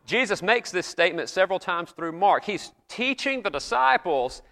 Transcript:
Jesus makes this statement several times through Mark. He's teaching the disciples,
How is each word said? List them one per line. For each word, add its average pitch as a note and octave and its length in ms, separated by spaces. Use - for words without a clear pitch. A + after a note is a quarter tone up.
Jesus G3+ 380
makes A3+ 280
this F3 160
statement E3 440
several F#3+ 280
times F3 340
through E3 200
Mark. E3+ 320
He's - 280
teaching C4 540
the G3 80
disciples, D3+ 1000